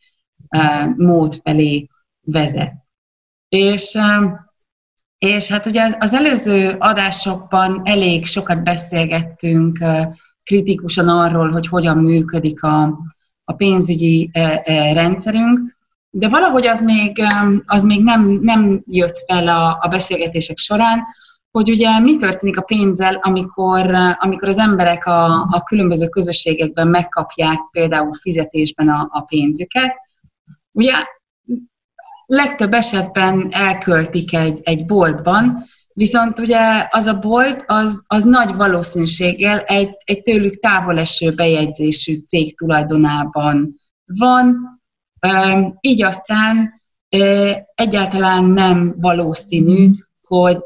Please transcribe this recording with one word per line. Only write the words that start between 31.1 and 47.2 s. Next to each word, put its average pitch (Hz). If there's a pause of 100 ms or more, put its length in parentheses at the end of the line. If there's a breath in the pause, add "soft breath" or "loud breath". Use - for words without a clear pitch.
legtöbb 254
esetben 190
elköltik 175
egy, 160
egy 165
boltban, 175 (300 loud breath)
viszont 226
ugye 226
az 220
a 214
bolt, 247
az, 214
az 214
nagy 233
valószínűséggel 180
egy, 196
egy 202
tőlük 202
távol 180
eső 165
bejegyzésű 151 (100)
cég 156
tulajdonában 147 (320 soft breath)
van. 247 (400)
Ö, 190 (140)
így 240
aztán, 220 (280)
ö, 202 (240)